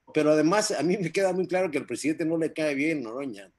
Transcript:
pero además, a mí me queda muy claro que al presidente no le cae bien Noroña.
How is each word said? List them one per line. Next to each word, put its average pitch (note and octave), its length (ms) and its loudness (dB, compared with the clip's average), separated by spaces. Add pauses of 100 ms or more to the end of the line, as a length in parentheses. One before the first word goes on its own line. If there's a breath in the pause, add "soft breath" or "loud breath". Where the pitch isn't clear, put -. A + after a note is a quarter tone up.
(140)
pero D3+ 180 4
además, E3+ 400 4
a C#3 100 -2
mí F3 160 2
me E3 140 -4
queda F#3+ 220 2
muy F3+ 140 -2
claro F3+ 220 0
que C#3+ 100 -2
al A#2 60 -6
presidente D3+ 380 -4
no E3 140 0
le D#3+ 160 -2
cae D3+ 220 -2
bien D3 280 0
Noroña. A2 560 -10